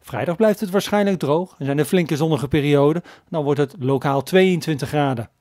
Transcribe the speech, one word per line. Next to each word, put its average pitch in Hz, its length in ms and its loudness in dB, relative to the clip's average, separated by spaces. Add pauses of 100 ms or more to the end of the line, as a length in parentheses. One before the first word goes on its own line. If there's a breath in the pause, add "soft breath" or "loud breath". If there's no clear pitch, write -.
Vrijdag 143 360 -6
blijft 214 240 2
het 208 100 -6
waarschijnlijk 196 480 0
droog 160 400 -2
en 143 60 -8
zijn 139 140 0
er 151 60 2
flinke 170 320 0
zonnige 143 320 0
perioden. 147 540 2 (260 loud breath)
Dan 156 160 -4
wordt 143 160 0
het 143 180 -2
lokaal 135 440 0
tweeëntwintig 170 680 0
graden. 139 420 -2 (100)